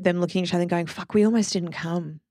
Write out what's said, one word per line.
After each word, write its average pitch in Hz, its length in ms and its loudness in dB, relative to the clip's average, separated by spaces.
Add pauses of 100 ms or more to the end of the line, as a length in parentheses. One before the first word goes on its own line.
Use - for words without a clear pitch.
them 175 160 2
looking 175 220 0
at 175 80 -2
each - 40 -4
other 175 100 2
and 175 60 -2
going, 170 180 0
"Fuck, - 260 -10
we 208 120 6
almost 220 280 2
didn't 175 180 -2
come." 165 480 -6 (120)